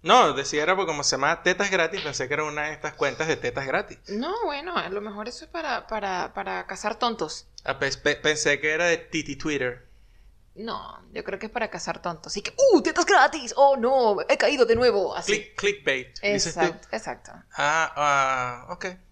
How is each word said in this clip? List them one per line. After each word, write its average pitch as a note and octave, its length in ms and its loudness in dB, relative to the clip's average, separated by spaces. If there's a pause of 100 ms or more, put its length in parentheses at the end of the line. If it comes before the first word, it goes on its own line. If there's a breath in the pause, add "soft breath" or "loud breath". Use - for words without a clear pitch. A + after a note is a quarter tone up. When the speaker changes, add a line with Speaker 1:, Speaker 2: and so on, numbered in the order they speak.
Speaker 1:
No, F#3 300 8
decía C#3 320 -2
era F3+ 100 4
porque F#3 160 0
como C#3+ 140 -2
se - 120 0
llama C#3+ 280 2
Tetas F#3 260 2
Gratis, E3+ 300 0
pensé C#3 260 -4
que C#3 80 -2
era D#3 100 0
una D3 200 -4
de D3+ 80 -4
estas D3 220 -8
cuentas D3 340 0
de C#3 80 0
tetas C3 300 -4
gratis. F#3 320 -4 (100)
Speaker 2:
No, A#3+ 240 -4 (120)
bueno, D#4 320 -6
a G3 120 -4
lo G3 120 -6
mejor G#3+ 280 -10
eso B3 160 -14
es - 60 -20
para, C#4+ 360 -6
para, G3 480 -4
para F#3+ 320 -8
cazar G#3+ 320 -6
tontos. A3+ 480 -4 (180)
Speaker 1:
Ah, C3+ 140 -4
pe-, C3+ 140 0
pe-, D3 240 0
pensé D3+ 440 0
que D3+ 120 0
era E3+ 140 0
de E3 100 4
Titi D3+ 400 -6
Twitter. C3 500 -4 (680)
Speaker 2:
No, G#3 440 -10 (120)
yo G#3+ 120 -10
creo F#3+ 140 -8
que A3 80 -10
es A3 60 -12
para A3+ 180 -4
cazar - 320 -10
tontos. D#3+ 300 -10
Así - 100 -6
que, - 100 -8 (220)
¡uh, C4 80 6
tetas E4 240 2
gratis! D4 500 4
¡Oh, C#4 220 8
no! A#3 380 4 (120)
¡He C#4+ 80 4
caído C4 300 4
de A3+ 100 4
nuevo! G3+ 400 2
Así. F#3+ 160 -2
Speaker 1:
Click-, - 240 -4
clickbait, C#3+ 520 -2 (120)
dices G3+ 340 0
tú. F3 60 -6
Speaker 2:
Exacto, E3+ 320 -2
exacto. - 400 -10 (240)
Speaker 1:
Ah, D#3 400 0
ah, C3 760 0
ok. F3+ 160 -10 (260)